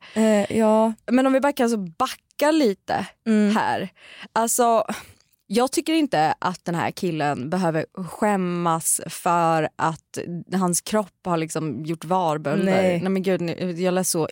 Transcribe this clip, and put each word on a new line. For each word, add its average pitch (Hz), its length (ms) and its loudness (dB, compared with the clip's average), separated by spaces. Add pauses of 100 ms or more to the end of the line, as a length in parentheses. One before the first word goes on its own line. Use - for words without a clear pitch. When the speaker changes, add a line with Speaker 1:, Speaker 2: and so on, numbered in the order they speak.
(140)
Speaker 1:
Eh, 214 440 2
ja. 220 360 4 (180)
Speaker 2:
Men 262 160 4
om 262 60 4
vi 262 60 4
bara 285 140 0
kan 233 160 0
så 233 80 0
backa 247 760 -2
lite 240 540 0 (220)
Speaker 1:
Mm. 214 280 4
Speaker 2:
här. 123 340 -2 (440)
Alltså... 233 500 2 (640)
Jag 240 240 0
tycker 320 220 -2
inte 160 460 2
att - 260 -4
den 170 100 -2
här 123 160 -2
killen 151 580 -2
behöver 165 360 0 (220)
skämmas 175 1000 0
för 165 680 2
att - 420 -4 (360)
hans 180 280 0
kropp - 440 -4
har 175 120 0
liksom 156 480 -4
gjort 165 200 -8
varbölder. 160 600 0
Speaker 1:
Nej. 190 340 2
Speaker 2:
Nej, 185 100 -2
men 190 140 0
gud, 180 180 0
nu, 175 360 -6
jag 180 160 0
lät 185 140 0
så 165 240 -2